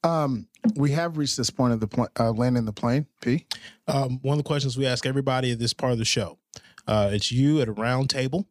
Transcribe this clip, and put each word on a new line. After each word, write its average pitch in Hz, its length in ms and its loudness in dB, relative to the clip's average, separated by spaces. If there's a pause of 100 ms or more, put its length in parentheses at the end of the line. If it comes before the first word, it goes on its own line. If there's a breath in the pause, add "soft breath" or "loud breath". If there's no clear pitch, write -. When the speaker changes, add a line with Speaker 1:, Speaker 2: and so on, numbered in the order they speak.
Speaker 1:
Um, 147 460 0 (280)
we 143 160 2
have 165 260 -2
reached 143 180 -2
this 123 140 -2
point 123 220 2
of 110 80 0
the 110 60 0
pl-, 113 220 -2 (100)
uh, 113 140 2
landing 120 320 2
the 107 80 -4
plane, 123 340 0 (160)
P. 131 240 0 (400 loud breath)
Speaker 2:
Um, 131 360 -2
one 139 160 2
of - 0 -
the 143 80 -2
questions 135 300 -2
we 135 100 0
ask 123 200 0
everybody 131 460 0
at 113 60 -2
this 117 140 0
part 127 200 0
of 117 60 2
the 110 60 0
show, 101 340 -2 (480 loud breath)
uh, 104 260 2
it's 104 200 -2
you 143 280 4
at 117 80 0
a 107 40 -6
round 127 380 0
table 135 400 -2